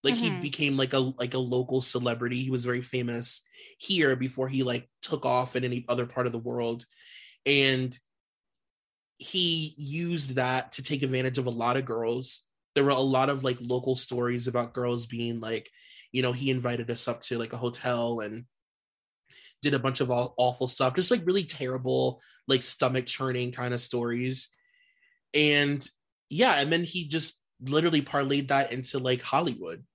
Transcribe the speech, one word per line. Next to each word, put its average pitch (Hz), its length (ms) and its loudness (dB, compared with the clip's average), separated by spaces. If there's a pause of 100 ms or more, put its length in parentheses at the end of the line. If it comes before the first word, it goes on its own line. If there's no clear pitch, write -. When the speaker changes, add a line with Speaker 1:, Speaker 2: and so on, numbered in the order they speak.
Speaker 1:
Like, - 100 4
he 233 160 0
Speaker 2:
Mm-hmm. 135 120 -2
Speaker 1:
became, 139 360 0
like, 131 160 0
a, 135 60 4
like, 127 340 -2
a 131 60 0
local 127 420 0
celebrity. 123 600 -2
He 131 80 -2
was 123 120 -2
very 123 180 -2
famous 120 600 -4 (380)
here 156 360 2
before 131 320 -2
he, 135 140 0
like, 120 260 -2 (140)
took 143 240 -4
off 127 300 2
in 127 80 0
any 123 260 -4
other 120 160 2
part 123 220 -2
of 117 40 0
the 117 60 -6
world. 120 480 -4 (600)
And 135 520 4 (1200)
he 165 600 -2
used 147 580 -4
that 127 380 0
to 135 100 -8
take 139 180 -4
advantage 131 380 0
of 123 80 -2
a 120 40 -2
lot 117 260 0
of 135 80 -2
girls. 120 580 -4 (320)
There 139 80 6
were 139 80 6
a 131 80 4
lot 135 300 4
of, 135 140 -2
like, 127 160 0
local 127 360 0
stories 123 520 -2
about 120 280 -2
girls 120 320 -2
being 117 320 -4
like, 113 320 -6 (400)
you 127 100 2
know, 123 120 2
he 131 180 0
invited 120 400 0
us - 160 -4
up 117 160 -4
to, 120 160 -4
like, 113 140 -6
a 117 40 -10
hotel 120 640 -2
and 110 260 -8 (1160)
did 143 120 2
a 131 60 2
bunch 131 220 0
of 123 100 0
aw-, 123 260 0
awful 123 300 2
stuff, 127 280 0
just, 180 140 2
like, 196 160 2
really 185 200 2
terrible, 131 760 -2 (260)
like, 131 140 4
stomach 131 460 0
churning 123 440 -2
kind 123 220 -4
of 120 80 -2
stories. 123 680 -4 (840)
And 143 540 4 (420)
yeah, 175 300 6
and 147 120 2
then 170 120 2
he 170 240 -6
just 151 320 -4 (220)
literally 151 400 4
parlayed 139 480 0
that 139 220 2
into, 127 280 -4
like, 127 220 0
Hollywood. 101 600 -2 (120)